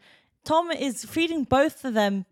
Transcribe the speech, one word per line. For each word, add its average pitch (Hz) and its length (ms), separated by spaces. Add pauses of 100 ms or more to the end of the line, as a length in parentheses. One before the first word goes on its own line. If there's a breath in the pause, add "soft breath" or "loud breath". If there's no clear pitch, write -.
(440 soft breath)
Tom 330 280
is 269 320
feeding 330 400
both 277 400
of 254 100
them 202 380